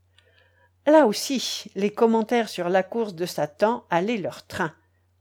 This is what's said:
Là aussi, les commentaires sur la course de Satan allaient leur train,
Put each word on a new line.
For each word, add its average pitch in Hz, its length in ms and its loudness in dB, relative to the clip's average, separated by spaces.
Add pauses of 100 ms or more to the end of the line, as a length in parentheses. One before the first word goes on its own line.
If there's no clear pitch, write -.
(840)
Là 294 220 8
aussi, - 680 -4
les 202 180 -2
commentaires 226 560 2
sur 175 220 -6
la 190 140 2
course 208 320 -6
de 170 100 -6
Satan 208 640 -2
allaient 196 280 0
leur 139 280 -10
train, 165 300 -6 (460)